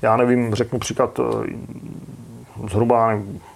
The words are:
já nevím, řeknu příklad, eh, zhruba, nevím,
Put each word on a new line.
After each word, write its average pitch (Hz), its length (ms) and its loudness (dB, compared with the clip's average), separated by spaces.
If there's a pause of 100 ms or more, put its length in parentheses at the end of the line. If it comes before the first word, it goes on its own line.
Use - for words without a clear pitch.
já 110 160 4
nevím, 123 380 4
řeknu 120 240 0
příklad, - 400 -2
eh, 113 340 -2 (1160)
zhruba, 117 360 4
nevím, 104 320 -2 (160)